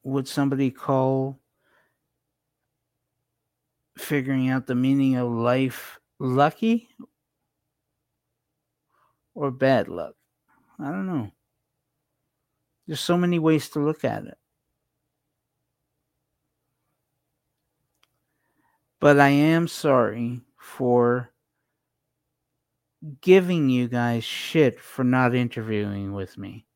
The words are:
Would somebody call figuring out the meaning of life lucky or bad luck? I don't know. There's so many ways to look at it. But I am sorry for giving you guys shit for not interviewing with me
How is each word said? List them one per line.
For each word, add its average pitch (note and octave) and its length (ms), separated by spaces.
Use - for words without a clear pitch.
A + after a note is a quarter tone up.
Would C3+ 260
somebody C3+ 420
call C3+ 680
figuring C3 540
out C3 160
the B2+ 80
meaning C3+ 420
of B2 140
life B2 680
lucky D3+ 720
or C#3 160
bad C3 380
luck? E2+ 260
I C#3+ 120
don't F#3+ 160
know. C3+ 240
There's D#3 140
so F3 180
many F3 200
ways D#3 320
to D3+ 100
look D3+ 240
at G#2+ 200
it. - 140
But C#3+ 220
I C#3 80
am D#3+ 400
sorry A#2+ 720
for B2 720
giving F3+ 480
you B2 180
guys A#2+ 360
shit - 560
for - 240
not B2 300
interviewing G#2 760
with G2 240
me G#2 400